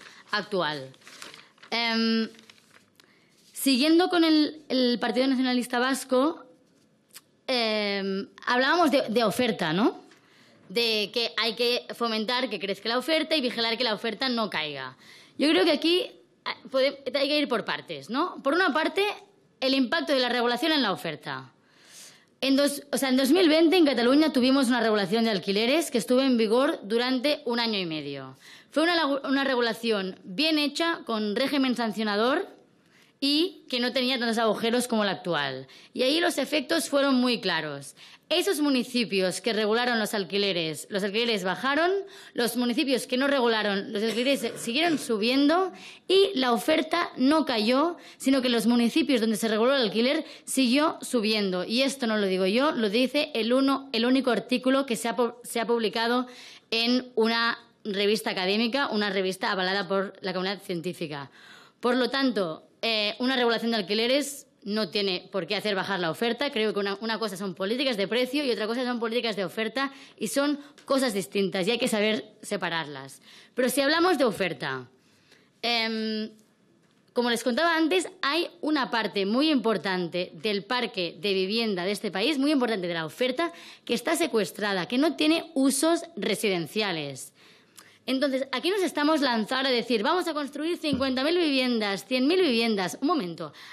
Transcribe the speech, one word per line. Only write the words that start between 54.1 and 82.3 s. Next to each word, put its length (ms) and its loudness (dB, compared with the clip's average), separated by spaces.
artículo 560 0
que 120 -4
se 100 -6
ha 80 -2
pu-, 280 0
se 180 -4
ha 40 -4
publicado 640 0
en 460 0
una 420 2
revista 460 0
académica, 580 0
una 200 0
revista 440 -2
avalada 340 0
por 340 -2
la 120 -6
comunidad 280 -4
científica. 680 -8
Por 160 0
lo 140 2
tanto, 580 -2
eh, 380 0
una 180 0
regulación 340 2
de 60 0
alquileres 640 -2
no 260 -2
tiene 420 -4
por 160 -4
qué 80 -4
hacer 200 -2
bajar 260 -2
la 100 0
oferta. 400 -2
Creo 220 -2
que 60 -4
una, 200 -2
una 200 -4
cosa 180 -6
son 180 -6
políticas 400 -2
de 100 0
precio 380 0
y 80 0
otra 160 -2
cosa 160 -4
son 160 -4
políticas 380 -2
de 80 -2
oferta 480 -4
y 100 -4
son 320 0
cosas 300 0
distintas 520 -2
y 60 2
hay 60 0
que 100 0
saber 540 0
separarlas. 800 -8
Pero 160 0
si 100 0
hablamos 380 4
de 80 4
oferta, 640 -4
em, 680 -2
como 160 0
les 160 -2
contaba 320 2
antes, 320 0
hay 280 -2
una 320 0
parte 340 -2
muy 240 2
importante 840 0
del 320 -4
parque 520 -4
de 160 -2
vivienda 520 0
de 60 0
este 200 -6
país, 260 0